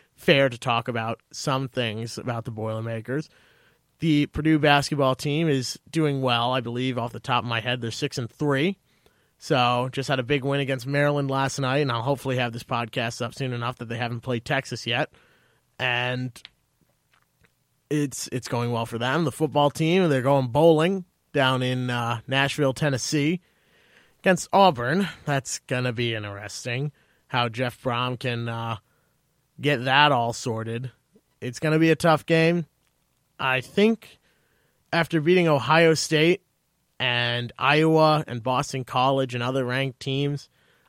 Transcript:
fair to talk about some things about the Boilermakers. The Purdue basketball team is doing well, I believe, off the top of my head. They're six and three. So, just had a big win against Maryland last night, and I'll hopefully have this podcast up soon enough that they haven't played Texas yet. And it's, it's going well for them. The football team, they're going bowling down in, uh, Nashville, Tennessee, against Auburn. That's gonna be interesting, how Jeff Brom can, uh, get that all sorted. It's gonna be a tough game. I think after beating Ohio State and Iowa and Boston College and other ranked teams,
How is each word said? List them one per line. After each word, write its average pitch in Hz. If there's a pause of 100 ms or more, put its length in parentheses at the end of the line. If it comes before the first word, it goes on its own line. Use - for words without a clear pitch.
(140)
fair 139
to 120
talk 117
about 113 (100)
some 135
things 113
about 117
the 120
Boilermakers. 113 (680)
The 147
Purdue 156
basketball 143
team 151
is 135 (120)
doing 147
well, 123
I 131
believe, 123
off 117
the -
top 123
of 120
my 117
head. 123
They're 117
six -
and 120
three. 147 (640)
So, 123
just 131
had 139
a 123
big 135
win 139
against 131
Maryland 143
last 135
night, 131
and 139
I'll 117
hopefully 135
have 123
this 120
podcast 120
up -
soon 131
enough 120
that 120
they 113
haven't 120
played 120
Texas 135
yet. 117 (640)
And 123 (1600)
it's, 147
it's -
going 120
well 117
for 113
them. 135
The 139
football 147
team, 170
they're 131
going 135
bowling 160 (280)
down 131
in, 127
uh, 120
Nashville, 135
Tennessee, 147 (800)
against -
Auburn. 175 (160)
That's 139
gonna 127
be 117
interesting, 107 (380)
how 120
Jeff 120
Brom 123
can, 117
uh, 117 (840)
get 127
that 143
all 117
sorted. 113 (500)
It's 120
gonna 156
be 160
a 160
tough 160
game. 165 (720)
I 131
think - (720)
after 165
beating 175
Ohio 156
State 160 (560)
and 120
Iowa 156
and 120
Boston 131
College 131
and 120
other 131
ranked 127
teams, 143 (400)